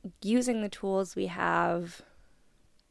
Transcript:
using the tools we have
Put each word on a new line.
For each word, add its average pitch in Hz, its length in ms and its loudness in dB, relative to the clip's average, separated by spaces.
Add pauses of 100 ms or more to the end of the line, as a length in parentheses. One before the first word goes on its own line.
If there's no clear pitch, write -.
(240)
using 233 400 2
the 208 60 -2
tools 190 460 -2
we 190 120 -2
have 170 720 0 (880)